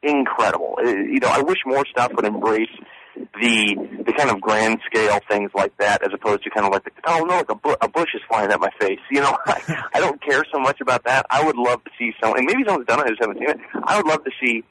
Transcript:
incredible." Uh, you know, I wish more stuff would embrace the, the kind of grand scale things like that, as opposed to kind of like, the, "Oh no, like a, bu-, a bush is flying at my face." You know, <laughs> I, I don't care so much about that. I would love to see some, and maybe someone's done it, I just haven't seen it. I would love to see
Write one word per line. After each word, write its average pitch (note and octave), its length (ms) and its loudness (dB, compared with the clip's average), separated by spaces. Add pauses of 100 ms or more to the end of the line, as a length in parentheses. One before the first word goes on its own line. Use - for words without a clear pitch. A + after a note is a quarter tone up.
incredible." A#2 760 0
Uh, A#2+ 100 2
you G2+ 300 0
know, B2+ 100 2
I C3+ 120 2
wish F3+ 240 0
more C3+ 200 0
stuff B2 300 0
would A2 100 0
embrace G#2+ 440 0 (720)
the, G#2+ 340 2 (300)
the A#2 80 0
kind C#3+ 160 2
of G2+ 100 0
grand A2 460 2
scale G#2 340 2 (100)
things G2+ 240 0
like G2 240 0
that, G#2 260 2
as G2 100 -2
opposed G2+ 300 -2
to G#2+ 60 -8
kind G#2 160 0
of G2 60 2
like, G2 140 0
the, - 60 -12 (140)
"Oh E3 200 2
no, F3+ 100 0
like E3 160 0
a, - 40 -2
bu-, D3 260 0
a A2+ 80 0
bush E3 260 -2
is G#2+ 140 -8
flying G#2 220 2
at - 100 2
my G2 80 0 (100)
face." G2+ 200 0 (120)
You C#3 100 2
know, C#3+ 200 2
<laughs> - 40 -8
I, - 380 -2 (120)
I D3 40 4
don't D3 240 0
care C#3+ 280 2
so D3 80 -2
much C3+ 200 0
about B2 260 0
that. C3 240 2
I C#3 140 2
would D#3 140 2
love A#2+ 260 0
to - 60 -18 (100)
see A#2 120 -4 (120)
some, A2+ 120 2
and B2+ 100 2
maybe B3 200 0
someone's E3 220 0
done A#2+ 140 2
it, C3+ 60 0
I - 20 0
just A2 120 -4
haven't A2 180 -2
seen B2 100 -2
it. - 80 -2 (260)
I G3+ 140 2
would F#3 100 2
love D#3 160 0
to C3 80 -6 (120)
see A#2 280 0